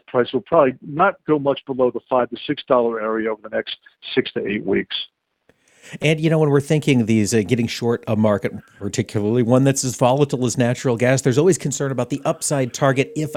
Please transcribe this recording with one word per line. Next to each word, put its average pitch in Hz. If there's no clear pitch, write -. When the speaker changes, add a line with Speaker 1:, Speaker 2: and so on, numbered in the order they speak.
Speaker 1:
price 123
will 123
probably 143
not 175
go 156
much 135
below 127
the 117
five 123
to 120
six 147
dollar 117
area 110
over 107
the 110
next 113
six -
to 104
eight 104
weeks. 98
Speaker 2:
And, 156
you 156
know, 160
when 156
we're 139
thinking 139
these, 107
uh, 110
getting 117
short 117
a 113
market, 107
particularly 104
one 127
that's 135
as 127
volatile 131
as 113
natural 123
gas, 127
there's 127
always 165
concern 139
about 127
the 139
upside 143
target 135
if 151